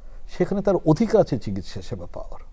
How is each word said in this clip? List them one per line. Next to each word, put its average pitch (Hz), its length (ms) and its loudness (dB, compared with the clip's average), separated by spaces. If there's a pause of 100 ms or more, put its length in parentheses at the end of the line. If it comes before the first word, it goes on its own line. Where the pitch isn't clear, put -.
(380)
সেখানে 190 240 2
তার 196 120 4 (120)
অধিকার 202 340 6
আছে 147 180 2
চিকিৎসা 98 440 -6
সেবা 90 300 -8
পাওয়ার। - 280 -8 (120)